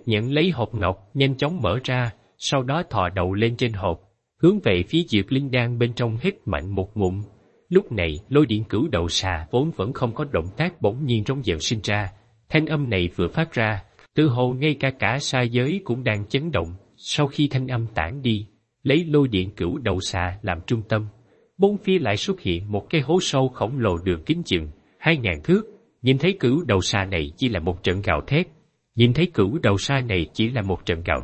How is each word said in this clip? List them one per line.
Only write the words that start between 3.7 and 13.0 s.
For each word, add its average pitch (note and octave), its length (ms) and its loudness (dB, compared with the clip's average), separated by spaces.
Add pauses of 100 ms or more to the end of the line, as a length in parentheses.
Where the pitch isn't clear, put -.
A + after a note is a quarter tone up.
hộp, F#2 280 -2 (400)
hướng G3 180 6
về F2+ 240 2
phía E3 240 0
Diệp G2 220 2
Linh C3 220 0
đang A#2+ 280 0
bên A#2+ 140 2
trong A2+ 280 -2
hít G3 140 -2 (100)
mạnh E2+ 300 -2
một G2 220 -4
ngụm. F#2+ 240 2 (480)
Lúc F#3 220 2
này, E2+ 280 -2 (100)
lôi C#3+ 160 6
điện G#2+ 180 0
cửu A2+ 240 0
đầu F2 200 0
xà E2 440 -4
vốn C#3+ 240 2
vẫn A2 180 -4
không A#2 200 -4
có D3+ 180 -4
động F2 160 0 (100)
tác F3 240 -2
bỗng A#2+ 240 0
nhiên A#2 180 2
trong C3+ 220 -4
dần F2 140 0
sinh A2 240 -2
ra. G#2 260 -2 (400)
Thanh D#3 160 -4
âm D3 240 -4
này F2+ 260 0